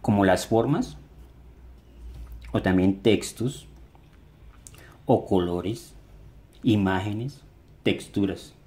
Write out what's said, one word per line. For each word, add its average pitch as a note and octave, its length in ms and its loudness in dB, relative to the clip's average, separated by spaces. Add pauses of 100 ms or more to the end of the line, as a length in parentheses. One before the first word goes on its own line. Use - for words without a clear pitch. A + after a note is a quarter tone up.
como G2+ 240 2
las F#2 220 2
formas, B2+ 500 0 (1500)
o - 120 -2
también F#2+ 380 2
textos, - 680 -2 (1400)
o - 220 2
colores, F2 680 -2 (720)
imágenes, G#2 800 0 (400)
texturas. - 720 -4 (120)